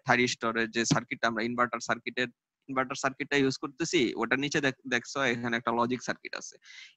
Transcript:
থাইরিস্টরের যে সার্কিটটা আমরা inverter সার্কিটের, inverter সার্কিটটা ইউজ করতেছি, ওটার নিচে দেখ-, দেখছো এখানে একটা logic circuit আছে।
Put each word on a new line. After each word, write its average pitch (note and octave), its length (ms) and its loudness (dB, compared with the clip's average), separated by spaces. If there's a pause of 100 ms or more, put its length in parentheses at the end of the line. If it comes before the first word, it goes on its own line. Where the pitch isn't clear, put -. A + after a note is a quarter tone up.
থাইরিস্টরের A#2 680 2
যে A#2 140 0
সার্কিটটা A2+ 440 0
আমরা A2 140 0
inverter A#2+ 380 0
সার্কিটের, A#2+ 480 -4 (400)
inverter C3 280 -2
সার্কিটটা C#3 400 -2
ইউজ C3+ 200 4
করতেছি, D3+ 580 0
ওটার A#2 240 0
নিচে C#3+ 220 0
দেখ-, C3+ 280 -2
দেখছো B2 340 -2
এখানে A#2+ 340 0
একটা A#2 160 0
logic A#2+ 300 0
circuit - 320 -8
আছে। - 220 -12 (400)